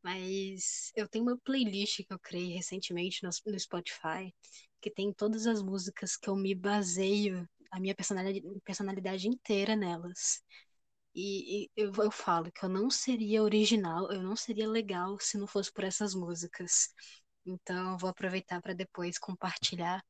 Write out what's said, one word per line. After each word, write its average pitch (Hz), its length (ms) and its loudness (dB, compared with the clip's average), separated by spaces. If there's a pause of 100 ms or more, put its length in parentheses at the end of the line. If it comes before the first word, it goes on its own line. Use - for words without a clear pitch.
Mas 190 920 -4
eu 214 120 0
tenho 226 180 0
uma 247 140 2
playlist 208 640 0
que - 80 -8
eu 185 60 -8
criei 175 360 -4
recentemente 180 680 -4
no, 180 60 -4 (160)
no 202 140 -2
Spotify, 175 720 -4 (480)
que 214 80 -4
tem 202 240 0
todas 220 340 0
as 220 140 4
músicas 190 560 -4
que - 120 -6
eu 196 60 2
me 196 200 2
baseio, 190 920 2 (240)
a 190 80 -4
minha 190 160 0
personalidade, 196 460 -2 (220)
personalidade 190 640 -2
inteira 220 480 2
nelas. 175 680 0 (760)
E, 196 500 -2
e - 100 -20
eu, 208 240 2
eu 208 120 6
falo 170 400 2
que - 140 -6
eu 185 40 2
não 196 200 2
seria 220 540 2
original, 202 680 6
eu 196 120 -2
não 190 120 0
seria 214 340 -2
legal 202 500 0
se - 180 -2
não 202 100 -2
fosse 196 260 -2
por 196 100 -4
essas 190 320 0
músicas. 175 720 0 (560)
Então, 185 480 -2
eu 180 40 -4
vou 185 120 0
aproveitar 185 520 -2
pra 190 120 -6
depois 180 460 -4
compartilhar 180 920 -2